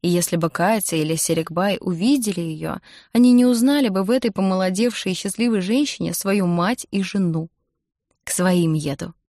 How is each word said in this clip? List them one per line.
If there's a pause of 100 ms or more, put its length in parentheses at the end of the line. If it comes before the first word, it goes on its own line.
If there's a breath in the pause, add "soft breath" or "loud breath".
и
если
бы
Катя
или
Серикбай
увидели
её, (340 loud breath)
они
не
узнали
бы
в
этой
помолодевшей
и
счастливой
женщине
свою
мать
и
жену. (760)
«К
своим
еду» (140)